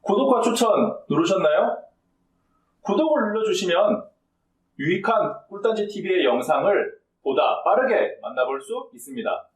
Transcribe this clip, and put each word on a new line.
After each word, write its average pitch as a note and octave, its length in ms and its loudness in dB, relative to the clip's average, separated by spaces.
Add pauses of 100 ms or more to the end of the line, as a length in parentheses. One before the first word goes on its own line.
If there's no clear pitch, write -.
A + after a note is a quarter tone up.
구독과 A#3+ 400 2
추천 A3 580 2 (100)
누르셨나요? D#3+ 760 2 (960)
구독을 C4 480 0
눌러주시면 G3+ 800 0 (720)
유익한 F#3 680 0
꿀단지 G#3 380 -2
티비의 F#3 380 -2
영상을 - 760 0 (240)
보다 - 400 0
빠르게 A3+ 600 0
만나볼 B2+ 380 -4
수 - 320 -10
있습니다. A#3+ 640 -8